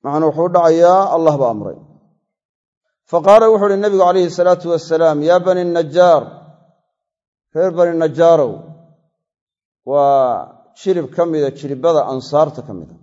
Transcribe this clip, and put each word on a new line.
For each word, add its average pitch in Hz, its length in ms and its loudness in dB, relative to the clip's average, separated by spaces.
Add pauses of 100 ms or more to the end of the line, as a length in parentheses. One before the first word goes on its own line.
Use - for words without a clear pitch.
Macnuu 151 280 -2
wuxuu 160 160 -4
u 175 80 -6
dhacayaa, 175 560 4
Allah 160 260 0
baa 127 140 -2
amray. 101 260 -10 (1400)
Fa 170 80 0
qaala 220 300 6
wuxuu 208 160 0
yidhi 196 160 -2
nabigu 196 240 0
calayhi 180 240 0
salaatu 175 400 0
wasalaam, 160 520 0
"Yaa 175 200 2
bani 180 220 0
Najjaar, 170 580 2 (1300)
reer 180 160 -2
bani 170 280 0
Najjaarow," 160 540 2 (1300)
waa 135 600 0 (320)
jirib 175 320 -4
ka 175 140 -2
mida 151 260 -2
jiribbada 147 560 -2
ansaarta 135 540 -4
ka 104 120 -16
mida. 78 300 -18